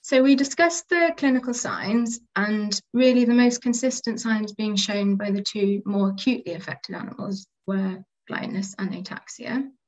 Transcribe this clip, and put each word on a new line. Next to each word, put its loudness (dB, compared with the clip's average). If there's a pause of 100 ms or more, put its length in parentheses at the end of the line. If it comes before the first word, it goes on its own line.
So 4
we 8
discussed 0
the 4
clinical 0
signs, -2 (160)
and 0 (140)
really 6
the 4
most 4
consistent -2
signs -2
being -4
shown 0
by -2
the -2
two -2
more 0
acutely -2
affected -12
animals -10 (220)
were -4 (240)
blindness -6
and -4
ataxia. -8 (180)